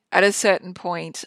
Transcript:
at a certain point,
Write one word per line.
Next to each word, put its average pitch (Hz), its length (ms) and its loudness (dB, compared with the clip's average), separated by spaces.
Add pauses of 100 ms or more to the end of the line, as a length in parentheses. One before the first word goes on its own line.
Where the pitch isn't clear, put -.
(120)
at 185 120 4
a 202 80 4
certain 185 440 0
point, 170 520 -10